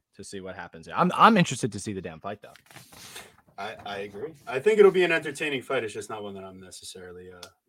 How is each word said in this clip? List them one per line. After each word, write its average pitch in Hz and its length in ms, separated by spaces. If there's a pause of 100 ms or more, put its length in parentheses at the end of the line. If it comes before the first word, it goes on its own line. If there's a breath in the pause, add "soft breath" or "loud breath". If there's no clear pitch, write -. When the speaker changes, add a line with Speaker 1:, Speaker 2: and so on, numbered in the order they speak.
(160)
Speaker 1:
to 101 80
see 98 160
what 92 160
happens 85 320
there. 160 100
I'm, 175 160
I'm 214 240
interested 139 360
to 104 60
see 107 140
the 95 80
damn 82 180
fight, 101 220
though. - 120 (1040 loud breath)
Speaker 2:
I, 104 180 (100)
I 101 140
agree. 104 340 (120)
I 131 140
think 214 200
it'll 196 120
be 180 140
an 170 80
entertaining 147 480
fight. 123 240
It's 104 80
just 107 160
not 107 120
one 101 120
that 98 100
I'm 95 160
necessarily, 90 720
uh, 90 80 (280)